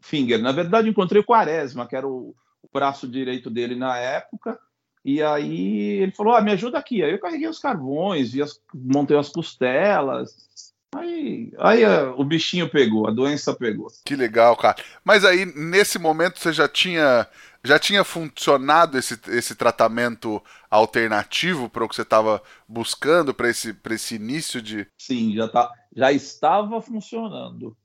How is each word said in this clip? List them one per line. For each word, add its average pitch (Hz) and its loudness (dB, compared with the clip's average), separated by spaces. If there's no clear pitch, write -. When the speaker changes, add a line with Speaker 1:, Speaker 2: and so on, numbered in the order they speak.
Speaker 1:
Finger. 117 0
Na 127 0
verdade, 180 0
encontrei 202 2
o 202 -2
Quaresma, 151 0
que - -10
era 135 -6
o, 127 -10
o - -20
braço 139 -4
direito 127 -6
dele 120 -4
na 127 -4
época. 165 -8
E 147 -2
aí 185 -2
ele 190 0
falou, 214 2
"Ah, 226 6
me 208 2
ajuda 226 -2
aqui." 233 -2
Aí 147 2
eu - -4
carreguei 330 -6
os 320 -10
carvões, 151 -4
vi 135 -4
as, 147 -6
montei 139 2
as 147 0
costelas. 139 -2
Aí, 320 -8
aí, 226 4
é, 185 4
o 131 -4
bichinho 160 -2
pegou, 110 2
a 113 0
doença 139 -2
pegou. 113 -6
Speaker 2:
Que 139 -4
legal, 117 6
cara. 107 2
Mas 202 6
aí, 185 6
nesse 175 0
momento, 165 0
você 165 -2
já 147 2
tinha, 147 2
já 143 6
tinha 202 2
funcionado 151 2
esse, - -4
esse 117 -4
tratamento 117 0
alternativo 113 0
para 117 -4
o 110 -4
que - -12
você 113 -6
tava 110 2
buscando, 131 0
pra 120 0
esse, 113 -4
pra 113 -8
esse 117 -8
início 123 -8
de 107 -10
Speaker 1:
Sim, 113 -2
já 110 -2
tá, 120 0
já 131 2
estava 202 -2
funcionando. 139 -12